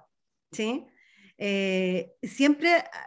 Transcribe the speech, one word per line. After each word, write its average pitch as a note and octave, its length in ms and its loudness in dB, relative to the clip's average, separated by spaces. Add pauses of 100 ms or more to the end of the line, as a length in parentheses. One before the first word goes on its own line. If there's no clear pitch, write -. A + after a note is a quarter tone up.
(520)
¿sí? A#3 360 -6 (560)
Eh, F#3+ 760 -2
siempre D4 500 2
a-, E4+ 140 4 (220)